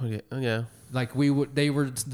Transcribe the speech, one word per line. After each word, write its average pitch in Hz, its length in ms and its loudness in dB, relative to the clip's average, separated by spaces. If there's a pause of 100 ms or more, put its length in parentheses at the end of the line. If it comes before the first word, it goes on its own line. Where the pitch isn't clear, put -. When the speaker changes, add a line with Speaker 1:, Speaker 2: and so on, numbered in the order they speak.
Speaker 1:
Oh, 127 40 -2
yeah. 110 160 -2 (100)
Oh, 131 80 -4
yeah. 117 260 0 (280)
Speaker 2:
Like, 127 220 -2
we 143 140 4
would, 139 260 2
they 147 140 2
were 139 180 2
s-, 127 260 -6